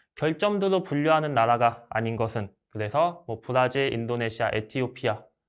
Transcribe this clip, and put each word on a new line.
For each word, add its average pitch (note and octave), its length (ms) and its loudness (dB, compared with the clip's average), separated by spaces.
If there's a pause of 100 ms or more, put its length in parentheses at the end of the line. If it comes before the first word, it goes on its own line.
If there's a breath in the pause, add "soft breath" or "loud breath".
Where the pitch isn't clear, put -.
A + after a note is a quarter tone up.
(160 loud breath)
결점도로 F#3+ 680 0
분류하는 D3+ 500 0
나라가 A#2 560 2
아닌 A2+ 260 -2
것은, A2 380 -4 (160)
그래서 C#3+ 580 -2
뭐 A2 140 -8
브라질, B2+ 520 2
인도네시아, A#2 600 -2
에티오피아, A2+ 720 -4 (260)